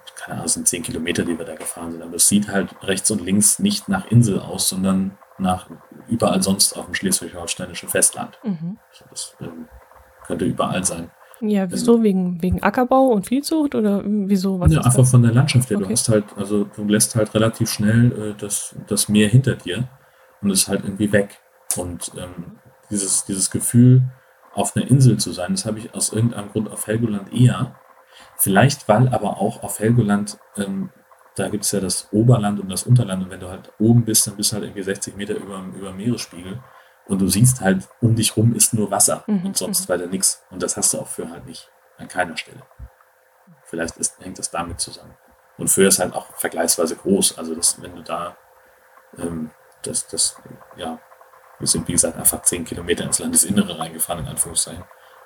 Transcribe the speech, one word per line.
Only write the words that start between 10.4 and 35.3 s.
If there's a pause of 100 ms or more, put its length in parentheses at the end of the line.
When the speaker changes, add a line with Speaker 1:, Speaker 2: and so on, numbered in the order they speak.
Speaker 1:
überall
sein. (300)
Speaker 2:
Ja,
wieso?
Speaker 1:
Ähm,
Speaker 2:
Wegen,
wegen
Ackerbau
und
Viehzucht
oder
wieso?
Was
Speaker 1:
Ja,
Speaker 2:
ist
Speaker 1:
einfach
Speaker 2:
das?
Speaker 1:
von
der
Landschaft
her.
Du
Speaker 2:
Okay.
Speaker 1:
hast
halt, (120)
also
du
lässt
halt
relativ
schnell, (180)
äh,
das, (100)
das
Meer
hinter
dir (520)
und
ist
halt
irgendwie
weg. (360)
Und,
ähm, (300)
dieses,
dieses
Gefühl, (500)
auf
einer
Insel
zu
sein,
das
habe
ich
aus
irgendeinem
Grund
auf
Helgoland
eher. (640)
Vielleicht,
weil
aber
auch
auf
Helgoland, (180)
ähm, (440)
da
gibt's
ja
das
Oberland
und
das
Unterland.
Und
wenn
du
halt
oben
bist,
dann
bist
du
halt
irgendwie
sechzig
Meter